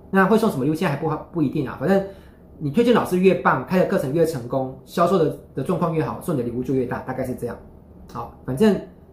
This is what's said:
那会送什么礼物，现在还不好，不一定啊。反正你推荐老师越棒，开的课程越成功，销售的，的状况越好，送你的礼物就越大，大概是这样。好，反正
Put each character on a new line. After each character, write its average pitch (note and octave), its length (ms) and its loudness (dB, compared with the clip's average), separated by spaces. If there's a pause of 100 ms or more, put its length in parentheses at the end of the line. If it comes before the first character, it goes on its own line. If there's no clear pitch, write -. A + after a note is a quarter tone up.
(100)
那 F#3+ 160 4
会 G#3+ 100 4
送 G#3+ 140 2
什 D3 80 -4
么 D3+ 60 0
礼 D3 80 2
物， - 20 -2
现 F#3 100 -4
在 D#3 80 0
还 C#3 80 -4
不 D#3+ 80 -2
好， - 220 -6
不 E3+ 100 -4
一 C#3 80 2
定 C3 200 -4
啊。 - 100 -10
反 C#3+ 100 -2
正 F#3+ 140 4 (560)
你 C#3+ 140 -4
推 A#3 100 4
荐 A#3+ 100 6
老 E3+ 120 4
师 F#3 120 0
越 F#3 180 6
棒， C#3+ 300 0
开 F#3 140 0
的 F3 80 4
课 G3 100 0
程 C3+ 160 -2
越 D#3+ 140 2
成 B2 220 -4
功， C3 360 -4
销 F3 220 0
售 F#3+ 100 2
的， D3+ 220 0 (160)
的 C3+ 80 -4
状 E3 160 -2
况 F3+ 160 -2
越 D#3 80 0
好， A2+ 180 -6
送 E3+ 140 -4
你 B2+ 60 -2
的 A#2+ 40 -2
礼 A#2+ 60 -6
物 A#2+ 100 -6
就 C3 140 -2
越 B2+ 120 0
大， A2+ 160 -6
大 - 100 -8
概 C3 120 -6
是 B2 120 -6
这 A#2+ 100 -8
样。 A2+ 100 -8 (560)
好， A#2 320 -14
反 B2+ 120 -6
正 G3+ 200 4 (360)